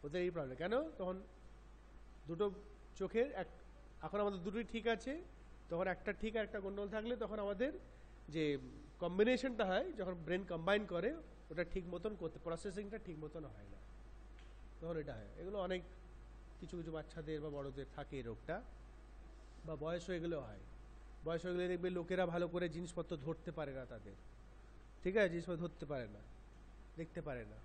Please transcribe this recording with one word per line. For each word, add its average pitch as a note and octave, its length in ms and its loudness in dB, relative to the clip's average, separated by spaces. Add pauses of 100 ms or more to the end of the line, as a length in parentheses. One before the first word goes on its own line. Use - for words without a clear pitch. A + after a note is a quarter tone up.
ওদের D#3 220 0
এই F3+ 80 4
problem। C3+ 280 0
কেন? G3 120 4 (240)
তখন F#3 180 0 (1120)
দুটো E3+ 180 4 (540)
চোখের A3+ 280 6 (140)
এক, - 60 -2 (580)
এখন G3+ 180 2
আমাদের G3 220 2
দুটোই G#3+ 280 2
ঠিক A3+ 100 0 (100)
আছে, C4 180 -2 (580)
তখন E3+ 240 4
একটা - 160 -2 (120)
ঠিক A3 160 2
আর G#3+ 100 4
একটা G#3+ 160 -2
গন্ডগোল G3 320 0
থাকলে A3+ 260 2
তখন G#3+ 220 0
আমাদের G3+ 280 4 (640)
যে D#3 100 6 (580)
কম্বিনেশনটা A3 680 8
হয়, A#3 160 6 (120)
যখন F#3 160 0 (120)
brain F3+ 160 4 (100)
combine F#3+ 300 6 (120)
করে, F3+ 160 4 (400)
ওটা E3 220 2
ঠিক F#3 120 0 (100)
মতন G#3+ 260 0
করতে, E3 260 -2
প্রসেসিংটা G3+ 600 -2
ঠিক E3 180 -6
মতন D#3 180 -6 (120)
হয় - 200 -12
না, - 40 -12 (1000)
তখন E3 220 0
এটা C#3+ 160 -4
হয়। G2+ 120 -10 (100)
এগুলো F#3+ 160 -2 (100)
অনেক F#3 160 2 (800)
কিছু F3 180 -6
কিছু D#3+ 180 -2
বাচ্চাদের D3+ 480 -2
বা D#3 120 -2
বড়দের C#3 400 -4
থাকে C#3+ 240 -6
এই A#2+ 80 -4
রোগটা, A#2 280 -2 (1080)
বা D#3+ 80 -2 (100)
বয়স E3+ 260 2
হয়ে E3+ 140 2
গেলেও E3 240 2
হয়। G2+ 140 -8 (640)
বয়স E3 180 2
হয়ে F3+ 120 2
গেলে F3+ 160 4
দেখবে F3+ 160 4 (100)
লোকেরা F3+ 260 6 (100)
ভালো F3 200 6
করে F3 120 4 (100)
জিনিসপত্র E3+ 360 -2 (140)
ধরতে D#3+ 320 0
পারে C#3+ 200 0
না C3 140 -4
তাদের, G2+ 240 -10 (840)
ঠিক F#3 160 4
আছে, F#3+ 160 10
জিনিসপত্র E3+ 300 0
ধরতে E3 280 -4
পারে B2+ 220 0
না, G#2 80 -12 (760)
দেখতে E3 280 -4
পারে A#2+ 240 -2
না। G#2+ 120 -10